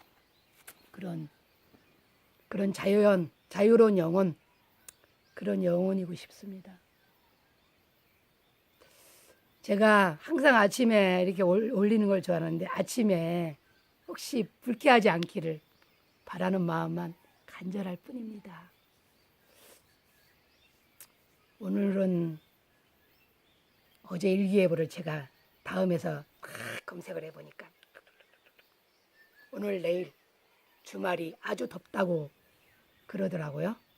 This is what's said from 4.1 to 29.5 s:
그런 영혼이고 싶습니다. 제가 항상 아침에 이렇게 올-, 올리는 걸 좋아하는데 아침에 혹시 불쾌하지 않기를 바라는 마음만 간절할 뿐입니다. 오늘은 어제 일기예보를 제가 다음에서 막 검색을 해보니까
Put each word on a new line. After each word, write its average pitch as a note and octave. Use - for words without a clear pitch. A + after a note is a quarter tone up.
그런 G3
영혼이고 F3+
싶습니다. F#3+
제가 G3+
항상 C#4
아침에 G3+
이렇게 F#3
올-, F#3+
올리는 G#3
걸 G3
좋아하는데 E3
아침에 F3
혹시 B3
불쾌하지 A#3
않기를 E3
바라는 F#3
마음만 E3+
간절할 F#3
뿐입니다. G#3
오늘은 F#3+
어제 F#3
일기예보를 F#3
제가 D3+
다음에서 F3+
막 D3
검색을 F3
해보니까 D3+